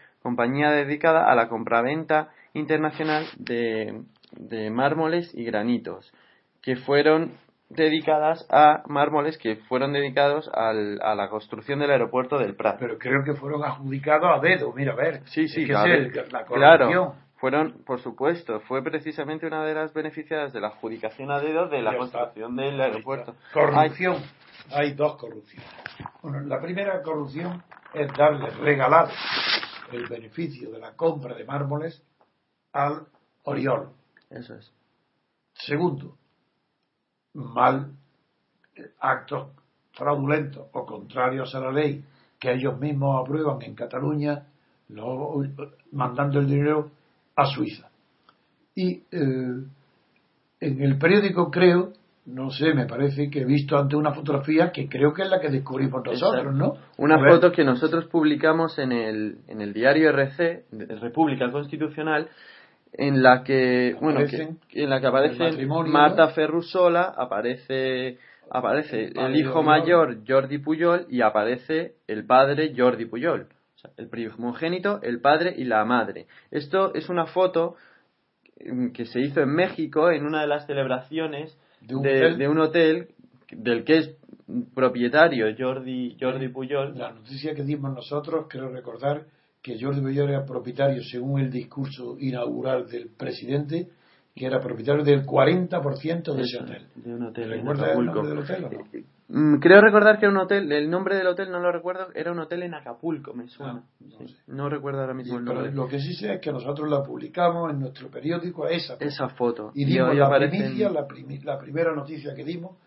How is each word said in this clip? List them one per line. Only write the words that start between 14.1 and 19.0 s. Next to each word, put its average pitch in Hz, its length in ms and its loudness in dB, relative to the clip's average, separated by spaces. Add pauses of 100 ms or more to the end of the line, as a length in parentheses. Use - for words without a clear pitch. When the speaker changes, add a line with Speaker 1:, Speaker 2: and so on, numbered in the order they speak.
Speaker 2:
a - 40 0
dedo, 160 340 2
mira, 135 180 -2
a 113 40 -8
ver. 143 300 -2
Speaker 1:
Sí, - 160 -2
Speaker 2:
Es 156 100 -2
Speaker 1:
sí, 156 120 -4
Speaker 2:
que 131 100 0
Speaker 1:
a 104 80 4
Speaker 2:
ese 107 60 6
Speaker 1:
ver, 165 200 6
Speaker 2:
es - 80 -10 (100)
el, - 60 -20
la - 120 -8
Speaker 1:
claro, 139 440 8
Speaker 2:
corrupción. 180 240 0 (240)
Speaker 1:
fueron, 147 500 -2
por 123 140 -6
supuesto, 117 600 -4
fue 131 220 -4
precisamente 156 640 -8